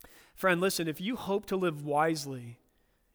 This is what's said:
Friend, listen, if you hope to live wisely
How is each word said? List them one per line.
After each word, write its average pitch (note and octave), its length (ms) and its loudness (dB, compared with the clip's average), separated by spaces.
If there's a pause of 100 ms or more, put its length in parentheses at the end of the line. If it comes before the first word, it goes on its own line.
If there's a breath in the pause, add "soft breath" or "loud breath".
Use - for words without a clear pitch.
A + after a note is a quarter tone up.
(340 soft breath)
Friend, F3 260 4
listen, F3+ 260 2
if D#3 140 -4
you A3 160 -2
hope G3 300 -2
to F#3+ 100 -2
live D#3+ 280 0
wisely C#3+ 760 0 (540)